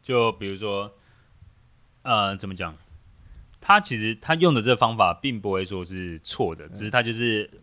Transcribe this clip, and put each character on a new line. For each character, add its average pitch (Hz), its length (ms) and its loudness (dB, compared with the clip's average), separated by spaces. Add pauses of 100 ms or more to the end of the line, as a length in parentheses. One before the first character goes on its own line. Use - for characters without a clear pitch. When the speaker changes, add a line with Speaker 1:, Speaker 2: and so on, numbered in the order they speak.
Speaker 1:
就 117 300 2
比 98 140 -10
如 98 80 -6
说， 101 360 -6 (1120)
呃， 104 320 0
怎 98 120 -10
么 95 60 -8
讲？ 87 220 -8 (840)
他 202 160 6
其 139 200 -4
实 110 180 -2
他 160 200 -2
用 165 180 6
的 120 80 4
这 120 120 4
方 113 220 2
法 92 180 4
并 120 260 -6
不 101 120 -4
会 95 140 0
说 92 180 -6
是 90 360 -10
错 85 360 -2
的， 78 100 -16
Speaker 2:
嗯。 80 80 -18
Speaker 1:
只 104 120 -8
是 107 40 -8
他 120 140 2
就 113 80 -4
是 113 380 -2 (140)